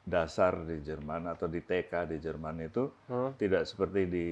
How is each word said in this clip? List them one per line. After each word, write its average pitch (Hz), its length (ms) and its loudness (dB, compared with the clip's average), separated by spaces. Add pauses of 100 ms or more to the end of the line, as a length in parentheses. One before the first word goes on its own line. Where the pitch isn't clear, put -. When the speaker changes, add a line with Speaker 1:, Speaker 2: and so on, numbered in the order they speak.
Speaker 1:
dasar 87 640 2
di 80 180 -4
Jerman 78 480 -6
atau 82 160 -4
di 85 160 -2
T 90 240 0
K 87 220 -2
di 80 100 -4
Jerman 78 460 -6
itu 120 260 0 (180)
Speaker 2:
Hmm. 127 280 -2
Speaker 1:
tidak 92 320 2
seperti 95 400 2
di, 87 260 0